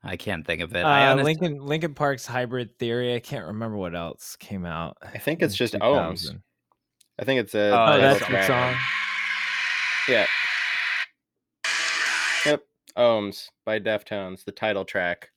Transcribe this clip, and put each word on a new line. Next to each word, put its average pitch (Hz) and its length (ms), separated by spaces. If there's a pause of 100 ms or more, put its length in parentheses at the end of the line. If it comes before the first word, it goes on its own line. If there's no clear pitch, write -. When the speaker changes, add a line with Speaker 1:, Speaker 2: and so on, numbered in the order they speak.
Speaker 1:
I 92 120
can't 87 320
think 85 140
of 85 140
it. 87 100
I 143 220
Speaker 2:
Uh, 135 40
Speaker 1:
honest- 139 140
Speaker 2:
Linkin, 156 400
Linkin 151 280
Park's 139 320
Hybrid 123 540
Theory. 120 360
I 117 40
can't 117 260
remember 107 320
what 87 180
else - 420
came 92 280
out 82 360
Speaker 3:
I - 160
think 165 240
it's 151 120
Speaker 2:
in - 40
Speaker 3:
just 120 160
Ohms. - 60
Speaker 2:
two 135 160
thousand. 82 480 (760)
Speaker 3:
I - 60
think 131 160
it's 101 140
a 104 140
Speaker 1:
Oh, 104 40 (100)
Speaker 2:
Oh, - 20
Speaker 3:
title 139 160
Speaker 2:
that's 135 180
the - 80
Speaker 3:
track. 98 200
Speaker 2:
song? 127 280 (1300)
Speaker 3:
Yeah. 117 180 (2250)
Yep. 147 180 (340)
Ohms 110 520 (160)
by 110 140
Deftones, 101 680
the 101 60
title 101 340
track. 87 520